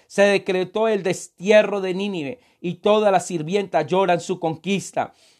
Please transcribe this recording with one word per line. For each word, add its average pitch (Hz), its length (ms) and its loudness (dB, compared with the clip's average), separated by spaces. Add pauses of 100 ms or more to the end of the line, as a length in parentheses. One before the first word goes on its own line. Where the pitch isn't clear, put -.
Se - 140 0
decretó 190 640 0
el 202 160 -2
destierro 196 760 2
de 185 140 -4
Nínive 185 460 -6 (200)
y 175 140 -6
todas 214 380 2
las 180 160 0
sirvientas 175 580 -2
lloran 180 340 2
su 180 200 -8
conquista. 165 720 -4 (280)